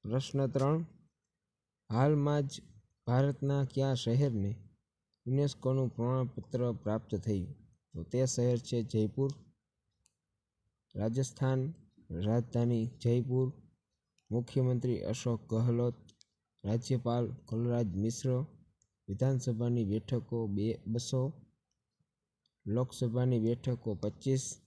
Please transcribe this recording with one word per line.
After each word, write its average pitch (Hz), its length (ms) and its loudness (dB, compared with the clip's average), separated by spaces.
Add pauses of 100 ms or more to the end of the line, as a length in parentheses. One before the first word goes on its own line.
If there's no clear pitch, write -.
પ્રશ્ન 135 440 -2
ત્રણ, 143 380 2 (1040)
હાલમાં 147 520 4
જ 139 100 -4 (540)
ભારતના 139 580 2
કયા 135 300 0
શહેરને 120 560 2 (760)
યુનેસ્કોનું 131 640 0
પ્રમાણપત્ર 123 840 -2
પ્રાપ્ત 107 440 -2
થયું? 92 400 -2 (380)
તો 82 80 -8
તે 127 240 0
શહેર 123 320 2
છે 120 240 -4
જયપુર. 110 480 0 (1700)
રાજસ્થાન, 131 640 0 (500)
રાજધાની 117 760 0
જયપુર, 123 680 0 (760)
મુખ્યમંત્રી 123 720 0
અશોક 120 380 -2 (100)
ગહલોત, 120 440 2 (680)
રાજ્યપાલ 120 600 0 (240)
કલરાજ 120 480 0
મિશ્ર. 113 340 -2 (800)
વિધાનસભાની 120 760 2
બેઠકો 113 640 -2
બે, 101 400 0
બસો, 127 460 -2 (1300)
લોકસભાની 123 720 0
બેઠકો 117 560 0
પચીસ 131 500 -2 (220)